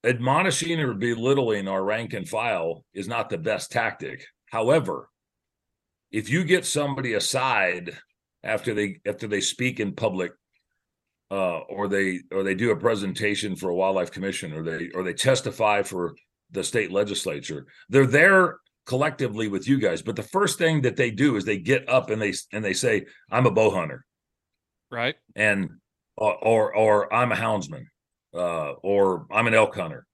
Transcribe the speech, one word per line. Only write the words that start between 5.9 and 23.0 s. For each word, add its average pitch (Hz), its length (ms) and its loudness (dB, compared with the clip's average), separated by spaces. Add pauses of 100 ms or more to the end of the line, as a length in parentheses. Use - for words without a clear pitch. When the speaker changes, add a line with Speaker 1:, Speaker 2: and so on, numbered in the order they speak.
Speaker 1:
if 107 200 -4
you 175 140 0
get 170 200 2
somebody 139 480 -4
aside 98 800 -2 (480)
after 110 300 -2
they, 104 320 -4
after 104 220 -6
they 104 160 -2
speak - 380 -4
in 101 120 -2
public, 92 400 -2 (960)
uh, 92 280 -2
or 101 300 -6
they, 95 320 0 (120)
or 98 100 0
they 98 120 0
do 113 160 0
a 101 60 2
presentation 104 760 -2
for 90 140 -6
a 87 60 -2
wildlife 95 360 0
commission, 95 440 -8
or 80 80 -8
they, 82 320 -6
or 92 80 -4
they 90 100 -4
testify 107 720 0
for 87 320 -6 (380)
the 92 120 -4
state 104 260 -2
legislature, 90 760 -4 (240)
they're 135 160 6
there 175 540 6 (260)
collectively 127 640 -2
with 98 200 -4
you 135 100 4
guys. 87 220 0
But 104 160 -6
the 110 60 -6
first 190 340 0
thing 160 260 2
that 120 140 2
they 120 140 2
do 123 260 2
is 95 80 -2
they 104 140 0
get 120 280 2
up 127 220 2
and 110 140 0
they, 101 100 0 (200)
and 107 120 -6
they 98 80 0
say, 107 320 2 (260)